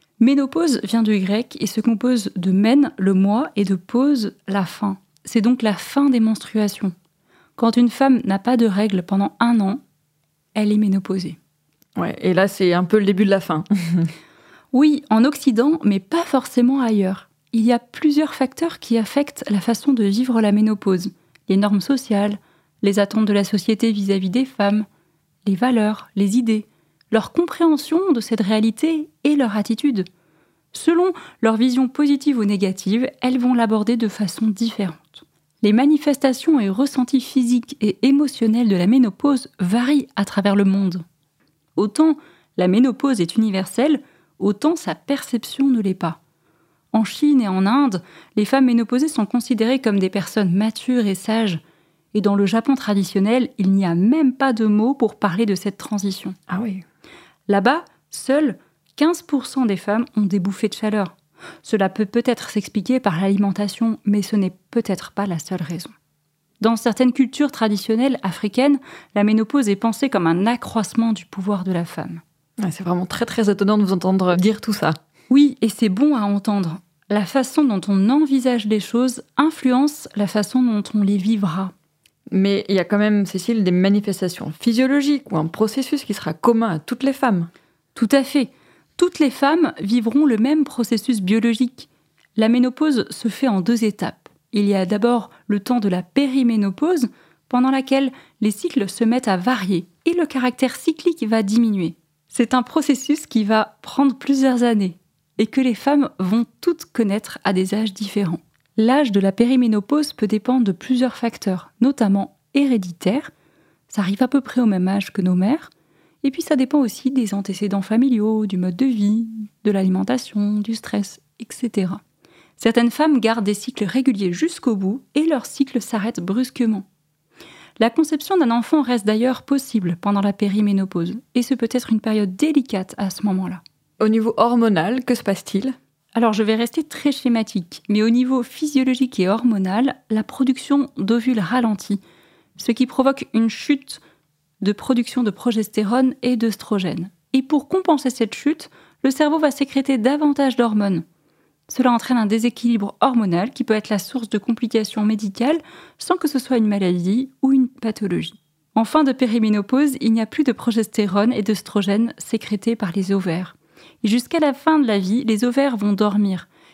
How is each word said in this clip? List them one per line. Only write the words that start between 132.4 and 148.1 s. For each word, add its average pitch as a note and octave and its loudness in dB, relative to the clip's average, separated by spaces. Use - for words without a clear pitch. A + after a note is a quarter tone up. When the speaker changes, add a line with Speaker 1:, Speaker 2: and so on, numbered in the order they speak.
Speaker 1:
à F#3+ -4
ce - -6
moment-là. F#3 -4
Speaker 2:
Au G#3+ 2
niveau A3 2
hormonal, A#3 2
que B3 0
se - -6
passe-t-il ? G3+ -4
Speaker 1:
Alors A3+ 2
je G#3 0
vais A3 0
rester A#3+ -4
très - -4
schématique, A3 -4
mais G#3 2
au A3+ 2
niveau B3+ 2
physiologique C4 -2
et F#3 2
hormonal, A3 0
la A3 0
production C4 -2
d'ovules A3+ 0
ralentit, G#3 -2
ce - -2
qui B3 0
provoque C4+ 0
une A3+ 2
chute - -4
de G3 0
production B3 -2
de G#3+ 0
progestérone A#3 -2
et B3 0
d'œstrogène. G3 -4
Et C4 2
pour C#4+ -2
compenser F4 0
cette A3+ -4